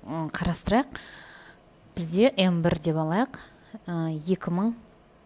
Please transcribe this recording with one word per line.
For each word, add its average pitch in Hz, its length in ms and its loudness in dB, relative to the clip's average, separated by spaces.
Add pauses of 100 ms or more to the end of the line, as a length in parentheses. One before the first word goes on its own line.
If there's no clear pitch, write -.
м, 156 240 -6
қарастырайық. 180 720 0 (920)
Бізде 180 420 2
М 180 240 4
бір 170 160 2
деп 160 240 0
алайық, 190 400 -2 (460)
ә, 165 300 -4
екі 170 360 -2
мың 214 220 0 (500)